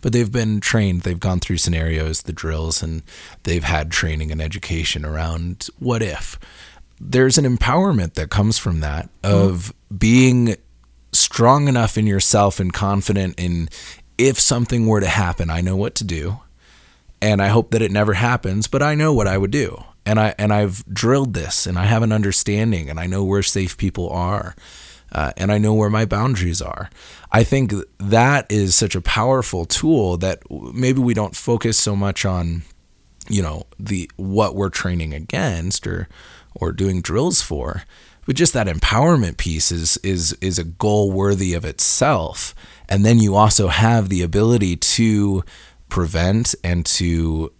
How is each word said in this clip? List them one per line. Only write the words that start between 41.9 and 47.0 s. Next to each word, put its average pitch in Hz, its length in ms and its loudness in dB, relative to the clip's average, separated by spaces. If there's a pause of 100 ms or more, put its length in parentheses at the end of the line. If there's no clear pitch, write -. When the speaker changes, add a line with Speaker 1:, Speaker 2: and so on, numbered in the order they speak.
Speaker 1:
And 101 180 2
then 117 120 8
you 104 180 4
also 104 340 6
have 104 400 2
the 92 120 0
ability 101 540 2
to 101 680 2 (460)
prevent 90 640 0 (100)
and 87 220 -2
to 82 760 0